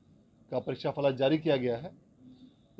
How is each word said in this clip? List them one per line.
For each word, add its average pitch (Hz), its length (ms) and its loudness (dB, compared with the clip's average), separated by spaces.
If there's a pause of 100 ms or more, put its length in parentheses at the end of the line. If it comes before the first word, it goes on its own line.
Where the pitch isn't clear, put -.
(500)
का 127 80 -2
परीक्षा 139 320 -4
फल 143 160 0
आज 131 100 2
जारी 139 220 4
किया 156 180 2
गया 123 200 0
है, 160 140 -10 (880)